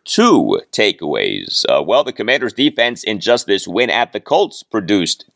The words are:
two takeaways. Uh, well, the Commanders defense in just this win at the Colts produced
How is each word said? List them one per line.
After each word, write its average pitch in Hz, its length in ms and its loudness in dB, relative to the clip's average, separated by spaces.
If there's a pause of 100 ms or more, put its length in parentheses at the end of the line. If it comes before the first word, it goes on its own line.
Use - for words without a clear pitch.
two 139 560 2 (100)
takeaways. 55 960 -2
Uh, 69 160 2
well, 113 220 2
the 123 80 -8
Commanders 120 400 -2
defense 123 500 0
in 104 160 -4
just 117 280 0
this 98 200 0
win 107 220 0
at 117 240 0
the 107 80 -8
Colts 170 420 -2
produced 98 720 -2